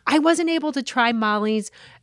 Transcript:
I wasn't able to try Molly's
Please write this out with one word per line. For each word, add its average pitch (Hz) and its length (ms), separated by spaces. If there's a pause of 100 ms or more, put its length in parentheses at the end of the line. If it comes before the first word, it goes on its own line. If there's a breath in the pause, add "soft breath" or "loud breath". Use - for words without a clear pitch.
I 302 120
wasn't 330 300
able 311 240
to 277 100
try 240 300
Molly's 214 580 (320 loud breath)